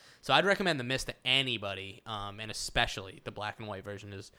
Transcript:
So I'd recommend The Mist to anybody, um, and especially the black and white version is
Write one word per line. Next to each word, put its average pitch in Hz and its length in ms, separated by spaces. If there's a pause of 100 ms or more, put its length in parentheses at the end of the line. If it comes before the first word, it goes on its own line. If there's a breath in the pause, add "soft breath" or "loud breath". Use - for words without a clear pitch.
(240 soft breath)
So 135 100
I'd 160 120
recommend 185 340
The 123 60
Mist 127 200
to - 80 (100)
anybody, 104 840
um, 101 320
and 110 100
especially 110 760
the 117 60
black 104 280
and 110 80
white 98 160
version 101 280
is 98 280